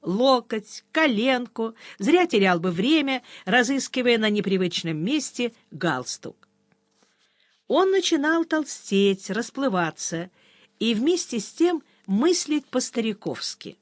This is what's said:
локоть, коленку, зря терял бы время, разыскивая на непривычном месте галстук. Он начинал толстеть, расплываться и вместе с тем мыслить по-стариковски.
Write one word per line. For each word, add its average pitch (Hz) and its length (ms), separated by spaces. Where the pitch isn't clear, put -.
локоть, 233 840
коленку, 247 800
зря 330 280
терял 190 340
бы 180 100
время, 269 520
разыскивая 247 720
на 220 140
непривычном 190 680
месте 240 560
галстук. - 800
Он 359 220
начинал 330 540
толстеть, 202 840
расплываться 185 1000
и 226 160
вместе 254 460
с - 120
тем 339 300
мыслить 294 600
по-стариковски. - 1160